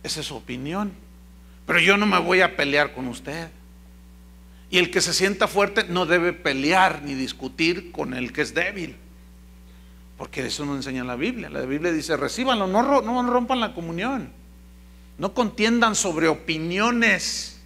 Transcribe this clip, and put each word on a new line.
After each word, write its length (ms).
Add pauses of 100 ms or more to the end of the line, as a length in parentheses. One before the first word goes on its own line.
Esa 160
es 80
su 80
opinión. 580 (720)
Pero 140
yo 180
no 80
me 140
voy 220
a 140
pelear 380
con 140
usted. 420 (1200)
Y 80
el 140
que 100
se 120
sienta 340
fuerte 420
no 160
debe 280
pelear 680
ni 140
discutir 760
con 220
el 180
que 120
es 100
débil. 440 (1200)
Porque 280
eso 200
no 100
enseña 280
la 120
Biblia. 340
La 120
Biblia 300
dice: 260
"Recíbanlo, 500
no 160
ro-, 180
no 280
rompan 300
la 140
comunión. 580 (840)
No 160
contiendan 640
sobre 320
opiniones 1400